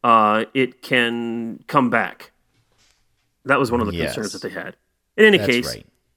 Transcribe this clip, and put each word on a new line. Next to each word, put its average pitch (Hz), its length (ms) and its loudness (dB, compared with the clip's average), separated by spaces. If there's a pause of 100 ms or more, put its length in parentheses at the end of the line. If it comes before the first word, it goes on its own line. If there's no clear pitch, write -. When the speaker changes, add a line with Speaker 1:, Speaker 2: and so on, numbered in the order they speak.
Speaker 1:
uh, 110 480 4
it 127 280 -2
can 117 840 -4
come 127 220 2
back. 110 420 -4 (1120)
That 135 140 2
was 120 120 -2
one 120 100 -2
of 107 60 -2
the 98 60 -6
Speaker 2:
Yes. 82 220 -4
Speaker 1:
concerns 104 180 -6
that - 80 -14
they 92 120 -10
had. 92 220 -14 (420)
In 214 80 6
any 202 120 6
Speaker 2:
That's 104 140 0
Speaker 1:
case, 120 160 -2
Speaker 2:
right. 58 180 -12 (320)